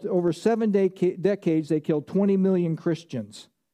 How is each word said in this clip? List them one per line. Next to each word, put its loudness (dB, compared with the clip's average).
over 0
seven 0
deca-, 0
decades, 0
they 0
killed -2
twenty 0
million 2
Christians. -6